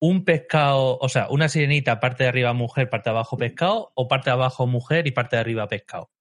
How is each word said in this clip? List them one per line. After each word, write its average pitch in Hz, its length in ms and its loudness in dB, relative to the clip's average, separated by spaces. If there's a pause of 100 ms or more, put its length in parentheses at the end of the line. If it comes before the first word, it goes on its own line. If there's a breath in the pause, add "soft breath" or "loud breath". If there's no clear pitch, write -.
¿Un 180 240 2
pescado, 139 760 2
o 131 100 -2
sea, 123 220 0
una 147 180 2
sirenita, 139 520 2
parte 127 240 0
de 127 60 2
arriba 120 220 0
mujer, 123 380 -2
parte 113 200 -4
de 110 60 0
abajo 113 220 -4
pescado, 175 560 -2
o 127 140 -2
parte 131 220 0
de 123 40 2
abajo 127 320 0
mujer 127 400 0
y 135 60 -2
parte 120 240 -2
de 113 40 2
arriba 110 280 -4
pescado? - 420 -10 (100)